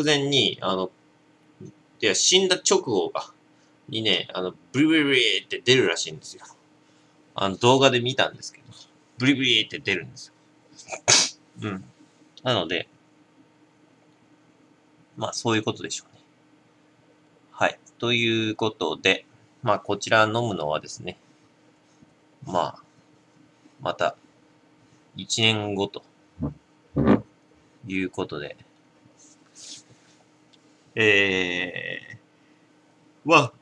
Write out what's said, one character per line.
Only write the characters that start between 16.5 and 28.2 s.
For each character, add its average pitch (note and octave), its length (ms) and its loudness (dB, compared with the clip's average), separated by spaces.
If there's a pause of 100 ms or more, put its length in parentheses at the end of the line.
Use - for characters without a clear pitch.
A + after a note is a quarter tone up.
は - 200 -2
い。 - 100 -8 (180)
と A#2+ 160 -2
い A2+ 380 0
う G#2+ 40 -6
こ A2 140 -2
と D#2 280 -4
で、 - 280 0 (380)
ま A2+ 100 2
あ、 G2 60 2
こ G2+ 180 -4
ち G#2 140 -6
ら A2 140 6
飲 A2+ 220 -2
む G#2+ 60 -2
の D#2 140 -4
は D2+ 120 -2
で - 100 -12
す - 120 -16
ね、 F2+ 160 -12 (1300)
ま F2 320 -4
あ、 - 60 -20 (1000)
ま F2 100 -4
た、 - 220 -2 (1000)
一 F#2+ 240 -4
年 G#2+ 340 -2
後 G2 140 -2
と、 - 140 -16 (1800)
い F#2+ 140 -4
う F#2 100 -4
こ F#2 160 -6